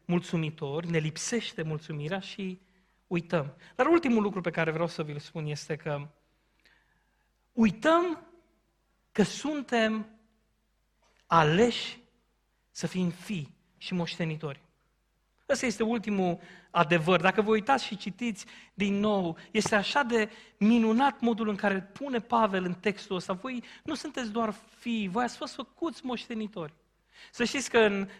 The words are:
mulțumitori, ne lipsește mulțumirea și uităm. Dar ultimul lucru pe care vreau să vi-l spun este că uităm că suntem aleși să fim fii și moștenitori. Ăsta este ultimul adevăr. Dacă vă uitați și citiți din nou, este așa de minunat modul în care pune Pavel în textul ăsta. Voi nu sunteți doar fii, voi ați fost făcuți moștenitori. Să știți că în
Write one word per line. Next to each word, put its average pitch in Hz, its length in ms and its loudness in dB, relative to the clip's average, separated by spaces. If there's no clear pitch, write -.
mulțumitori, 160 840 -4
ne 170 80 0
lipsește 160 640 -4
mulțumirea 156 580 -6
și 185 400 -10
uităm. 165 480 -2
Dar 254 100 4
ultimul 294 360 6
lucru 202 200 -2
pe 175 100 -2
care 160 200 2
vreau 165 160 0
să 165 160 -6
vi-l 147 160 -8
spun 156 260 -8
este 151 300 -6
că 147 320 -6
uităm 311 760 2
că 208 120 2
suntem 226 960 -2
aleși 170 720 2
să - 160 -8
fim 180 220 -2
fii 160 460 -10
și - 160 -8
moștenitori. 160 680 -6
Ăsta 269 160 0
este 233 180 0
ultimul 202 560 0
adevăr. 165 500 4
Dacă 190 200 4
vă 208 80 0
uitați 220 360 2
și 202 120 -8
citiți 214 480 -8
din 202 260 0
nou, 196 380 0
este 214 240 2
așa 214 280 2
de 226 280 0
minunat 226 640 4
modul 226 280 0
în 208 80 -2
care 196 260 0
pune 254 380 -6
Pavel 208 440 2
în 180 100 -2
textul 196 420 -4
ăsta. 180 180 -4
Voi 247 300 -8
nu 311 100 -6
sunteți 262 380 -6
doar 220 220 -2
fii, 220 300 -2
voi 202 160 0
ați 240 140 -4
fost 302 160 -10
făcuți - 520 -8
moștenitori. 214 680 -8
Să - 120 -2
știți 240 260 -2
că - 80 2
în 202 320 4